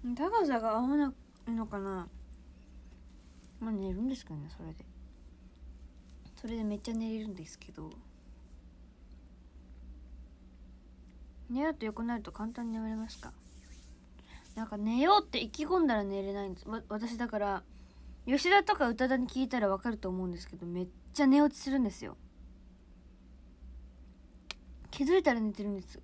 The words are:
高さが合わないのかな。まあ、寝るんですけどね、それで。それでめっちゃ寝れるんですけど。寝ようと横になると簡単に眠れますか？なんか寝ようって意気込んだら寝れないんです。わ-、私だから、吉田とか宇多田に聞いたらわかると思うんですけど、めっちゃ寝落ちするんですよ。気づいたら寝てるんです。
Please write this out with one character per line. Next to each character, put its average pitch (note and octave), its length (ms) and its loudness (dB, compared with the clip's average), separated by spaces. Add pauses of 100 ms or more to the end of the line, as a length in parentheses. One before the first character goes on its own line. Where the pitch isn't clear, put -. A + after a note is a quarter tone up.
(160)
高 F#4+ 300 2
さ B3 140 2
が A3 160 0
合 A#3 60 2
わ C4+ 140 4
な C#4 160 4 (360)
い - 20 -4
の A3+ 160 -2
か G#3 120 -6
な。 F#3+ 300 -4 (1500)
ま A3+ 80 -6
あ、 A3 40 -2
寝 F#3+ 200 -2
る G3 100 -2
ん B3+ 60 0
で C4+ 60 0
す - 100 -10
け - 60 -16
ど D#3 60 -8
ね、 D3 200 -10
そ - 60 -14
れ D#3+ 100 -10
で。 - 120 -16 (1600)
そ - 60 -10
れ A3+ 100 -4
で A3 60 -2
め G#3 140 -2
っ G#3 40 -8
ち A#3 120 -6
ゃ - 20 -2
寝 A3+ 180 -2
れ A3 100 -4
る G#3+ 60 -8
ん G3 60 -8
で E3+ 100 -12
す - 140 -18
け - 140 -18
ど。 D#3 180 -12 (3500)
寝 B3+ 120 0
よ D#4+ 80 4
う D4 40 -2
と A3+ 120 -6
横 G#3+ 160 -4
に A#3 60 0
な A#3+ 100 0
る G3+ 40 -6
と - 80 -10
簡 A3 200 -6
単 A#3 160 -6
に A3+ 80 -4
眠 A3 140 -2
れ A3 80 -2
ま A3 120 -6
す - 100 -14
か？ - 140 -14 (1200)
な A3 100 -6
ん A3 40 -12
か G#3 80 -8
寝 A3 240 2
よ F#4+ 220 10
う - 20 -6
っ - 40 -14
て - 120 -2
意 A3 100 -4
気 D4+ 160 -4
込 F4+ 140 6
ん D#4+ 80 8
だ A#3 80 6
ら G3+ 80 2
寝 G3 180 -2
れ G3 100 -2
な G3+ 120 -2
い G3 60 -4
ん F#3 40 -6
で - 60 -14
す。 - 80 -14
わ-、 A3 200 -6
私 A3+ 300 -4
だ A#3+ 80 -2
か G#3+ 140 -2
ら、 G3+ 220 0 (640)
吉 C#4+ 240 4
田 G4+ 120 10
と G#4 140 2
か B3+ 120 4
宇 A#3 60 2
多 B3+ 140 2
田 C4 80 4
に B3 100 2
聞 C4 160 -2
い C4 60 0
た B3+ 100 0
ら G#3 100 4
わ F#3+ 120 2
か A#3+ 100 -2
る A3 60 -2
と G3 120 -4
思 F#3 140 -2
う F#3 60 -2
ん - 20 -2
で E3+ 80 -6
す - 80 -12
け - 80 -14
ど、 F3 120 -10
め F3+ 160 -2
っ F3+ 60 -4 (240)
ち D4 100 2
ゃ C#4 40 8
寝 C#4 160 10
落 D4 100 6
ち - 60 -12
す - 100 -6
る C4+ 120 2
ん - 20 4
で G#3 80 2
す - 140 -12
よ。 - 120 -10 (2750)
気 - 100 -2
づ D#4+ 140 6
い F4+ 80 8
た C4 100 8
ら A3+ 60 2
寝 G#3+ 100 2
て G3+ 140 -6
る G#3 60 -2
ん G3+ 60 0
で F#3 60 -8
す。 - 220 -16